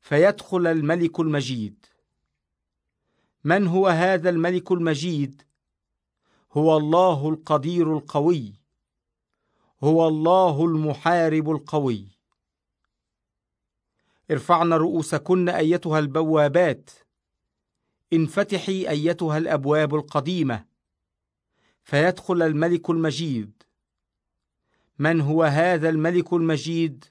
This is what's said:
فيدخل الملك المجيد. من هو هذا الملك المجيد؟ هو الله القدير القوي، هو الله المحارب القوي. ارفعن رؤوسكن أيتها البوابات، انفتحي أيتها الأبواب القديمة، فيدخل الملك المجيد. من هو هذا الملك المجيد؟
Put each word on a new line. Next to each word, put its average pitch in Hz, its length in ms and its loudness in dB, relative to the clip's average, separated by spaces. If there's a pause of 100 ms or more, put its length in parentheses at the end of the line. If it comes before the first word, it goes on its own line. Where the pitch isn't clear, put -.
فيدخل 180 640 0
الملك 165 540 -2
المجيد. 131 640 -4 (1600)
من 185 220 2
هو 185 220 2
هذا 180 420 2
الملك 175 420 -2
المجيد؟ 156 720 -4 (1080)
هو 156 240 4
الله 156 520 2
القدير 156 680 -2
القوي، 147 560 -2 (1300)
هو 160 240 4
الله 160 560 2
المحارب 156 880 0
القوي. 139 580 -4 (2250)
ارفعن 165 420 2
رؤوسكن 165 760 0
أيتها 170 500 0
البوابات، 151 920 0 (1200)
انفتحي 185 760 -2
أيتها 156 500 -2
الأبواب 151 560 0
القديمة، 147 720 -4 (1160)
فيدخل 170 580 0
الملك 165 480 0
المجيد. 147 720 -4 (1400)
من 160 220 0
هو 151 220 0
هذا 160 460 2
الملك 165 440 0
المجيد؟ 165 800 -2